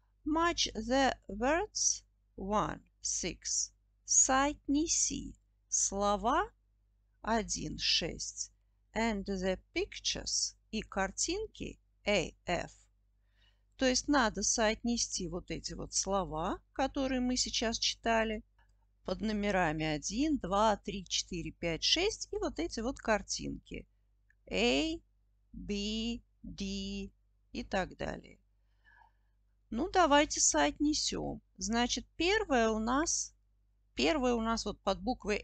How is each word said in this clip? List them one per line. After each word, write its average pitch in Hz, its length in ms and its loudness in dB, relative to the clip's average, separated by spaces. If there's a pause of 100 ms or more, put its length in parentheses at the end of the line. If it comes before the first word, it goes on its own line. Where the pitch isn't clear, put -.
(260)
Match 330 480 2
the 247 400 2 (140)
words 269 720 0 (360)
one, 202 420 -2 (220)
six. - 720 -4 (320)
Соотнеси - 1300 2 (320)
слова 208 800 2 (720)
один, 208 580 -2
шесть. - 720 -2 (440)
And 214 320 0
the 185 340 -2 (140)
pictures, - 800 -4 (140)
и 220 100 -4
картинки - 1000 -4 (280)
A 208 280 0 (120)
F. 175 260 -4 (1040)
То - 80 0
есть 254 240 2
надо 233 340 4
соотнести 220 840 0
вот 165 220 -8
эти 160 240 -8
вот - 180 -8
слова, 185 640 0 (140)
которые 269 480 0
мы 247 160 2
сейчас 233 420 0
читали, 220 640 0 (640)
под 185 160 -4
номерами 190 640 2
один, 208 540 0
два, 202 400 4
три, 202 260 -8
четыре, 160 460 -4
пять, 165 320 -4
шесть - 500 2
и 403 60 -4
вот 349 200 -4
эти 330 220 -4
вот 247 180 -4
картинки - 880 -4 (640)
A, 269 480 2 (540)
B, 214 720 -4 (200)
D 196 680 -6 (420)
и 240 160 -8
так 185 300 -4
далее. - 420 -8 (1300)
Ну, 294 200 -4
давайте 302 500 4
соотнесем. 285 1040 0 (140)
Значит, 233 580 -2
первое 330 560 2
у 214 80 0
нас, 254 560 0 (600)
первое 254 400 2
у 233 60 0
нас 226 260 -2
вот 208 160 -6
под 190 200 0
буквой 214 420 -2